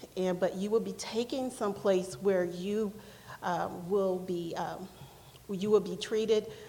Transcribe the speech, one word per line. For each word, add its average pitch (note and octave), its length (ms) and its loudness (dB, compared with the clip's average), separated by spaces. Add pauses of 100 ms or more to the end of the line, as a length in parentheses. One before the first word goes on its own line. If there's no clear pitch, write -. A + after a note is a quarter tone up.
(160)
and, F#3 240 2
but F#3 160 2
you G3 140 -2
will A3 100 4
be G3 140 -2
taken B3 580 -2
someplace G3 600 2
where F#3+ 320 2
you, G3 480 -2 (500)
um, F3+ 460 -2
will F#3+ 280 2
be, F3 380 -4
um, E3+ 320 -6 (600)
you G3+ 200 -2
will G#3 120 8
be F3+ 160 -4
treated, A3 500 2 (220)